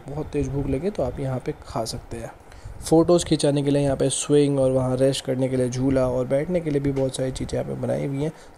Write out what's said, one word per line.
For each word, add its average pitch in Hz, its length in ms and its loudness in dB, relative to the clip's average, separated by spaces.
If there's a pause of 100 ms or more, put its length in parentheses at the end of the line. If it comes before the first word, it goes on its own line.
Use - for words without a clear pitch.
बहुत 147 240 -6
तेज़ 139 160 -2
भूख 139 180 -4
लगे 139 220 -2
तो 185 140 -2
आप 127 160 -4
यहाँ 131 260 -4
पे 151 80 -4 (140)
खा 120 180 -4
सकते 117 320 -10
हैं। 113 140 -12 (580)
फ़ोटोज़ 165 360 6
खिंचाने 147 380 2
के 143 80 2
लिए 143 120 4
यहाँ 135 140 2
पे 135 120 2
स्विंग 143 500 2
और 131 120 4
वहाँ 131 260 0
रेस्ट 135 280 2
करने 131 240 0
के 131 80 -2
लिए 127 120 2
झूला 127 380 2
और 127 200 -2
बैठने 156 340 0
के 160 80 -4
लिए 143 120 0
भी 139 100 0
बहुत 135 240 0
सारी 131 160 -2
चीज़ें 131 280 -4
यहाँ 135 140 -4
पे 131 80 -6
बनाई 127 240 -2
हुई 139 180 -4
हैं। 160 80 -2 (260)